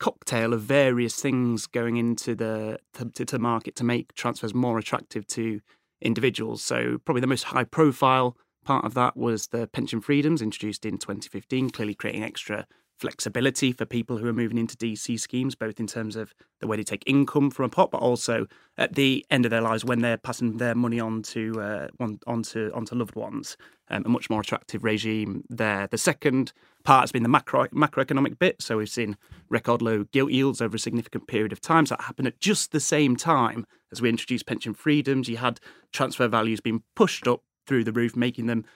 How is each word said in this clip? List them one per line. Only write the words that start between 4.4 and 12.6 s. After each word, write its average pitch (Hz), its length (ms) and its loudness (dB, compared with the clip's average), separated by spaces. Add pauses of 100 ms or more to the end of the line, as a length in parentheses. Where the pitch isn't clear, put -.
more 123 240 2
attractive - 520 -4
to 113 340 -4 (400)
individuals. 113 600 0
So 120 440 -2
probably 127 160 0
the 131 40 0
most 131 180 0
high 131 200 -2
profile 131 720 2 (280)
part 135 200 0
of 117 100 -6
that 123 220 2
was 120 300 -2
the 117 220 -6
pension 117 320 -4
freedoms 143 420 2
introduced 107 420 -6
in 101 140 -6
twenty 101 300 -10
fifteen, 131 420 -4
clearly 107 240 -4
creating 107 300 -6
extra - 420 -8 (320)